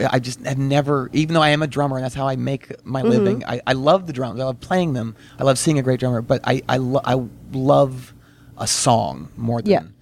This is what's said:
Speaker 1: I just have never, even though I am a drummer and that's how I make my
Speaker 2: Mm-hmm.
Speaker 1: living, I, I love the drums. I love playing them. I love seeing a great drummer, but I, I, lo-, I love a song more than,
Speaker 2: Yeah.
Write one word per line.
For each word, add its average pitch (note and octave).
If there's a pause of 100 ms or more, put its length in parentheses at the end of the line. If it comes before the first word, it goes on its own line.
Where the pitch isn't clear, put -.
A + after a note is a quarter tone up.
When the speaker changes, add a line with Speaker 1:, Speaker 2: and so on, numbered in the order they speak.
(120)
Speaker 1:
I C3
just B2
have C3+
never, C#3
even D#3
though D#3+
I D3+
am D3
a D#3
drummer C#3+
and B2+
that's C3
how C3+
I C3+
make B2+
my C3
Speaker 2:
Mm-hmm. A3
Speaker 1:
living, -
I, B2
I B2+
love D#3
the D#3+
drums. B2
I C3
love C3
playing F3+
them. A2+ (220)
I -
love C3+
seeing D3+
a C3+
great B2+
drummer, B2
but A#2+
I, B2+
I, B2+
lo-, C3
I C3 (320)
love C3 (440)
a -
song F#2
more A#2
than, G3+
Speaker 2:
Yeah. E3 (200)